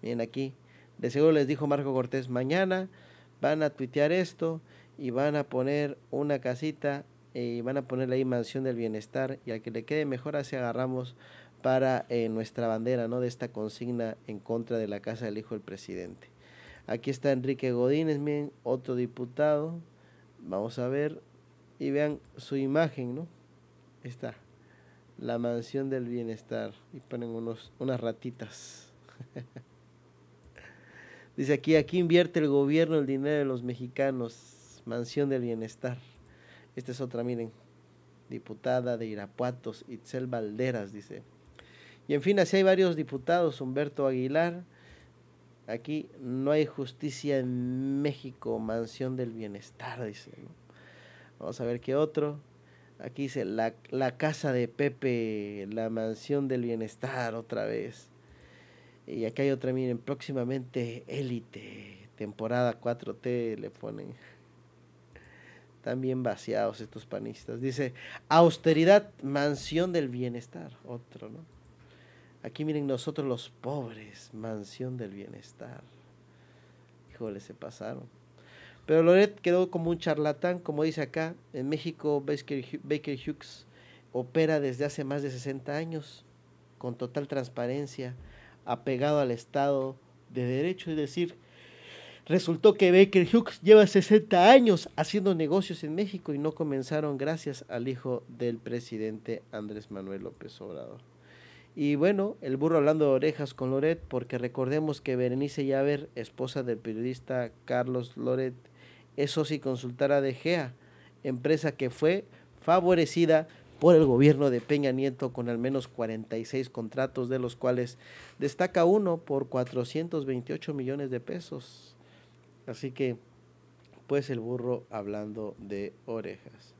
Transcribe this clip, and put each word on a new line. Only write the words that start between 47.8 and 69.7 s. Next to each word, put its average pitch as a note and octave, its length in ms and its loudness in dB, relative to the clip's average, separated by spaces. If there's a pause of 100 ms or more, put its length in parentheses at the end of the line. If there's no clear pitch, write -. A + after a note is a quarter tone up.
México, C3 580 -4
mansión A#2 580 -6
del B2 140 -6
bienestar, A2+ 720 -12
dice, - 320 -12
¿no? - 120 -20 (880)
Vamos - 200 -10
a B2 60 -4
ver A#2+ 160 -4
qué C3 160 -2
otro. D3 420 -2 (580)
Aquí - 260 -10
dice, C3 200 -4
la, A2+ 300 -2 (160)
la B2+ 260 -2
casa D3+ 380 -2
de B2 160 0
Pepe, A2+ 1000 -4
la A2 200 -4
mansión A2+ 580 -4
del B2+ 140 -2
bienestar, A#2 760 -6
otra A2+ 300 -6
vez. A2+ 500 -8 (920)
Y A2 180 -4
acá A#2+ 180 -2
hay C#3 80 2
otra, C3 220 -2
miren, B2+ 240 0
próximamente B2+ 1120 -6
Élite, A#2 1120 -10
temporada A2+ 560 -2
cuatro A#2+ 420 -6
T A#2+ 420 -4
le G#2 120 -10
ponen. G#2+ 440 -12 (1600)
Están B2 240 -6
bien C3 220 -2
vaciados G#2+ 580 -2
estos A#2 240 -16
panistas. A2+ 560 -10
Dice, C3 320 -4 (360)
austeridad, E3 800 8 (100)
mansión D3 720 0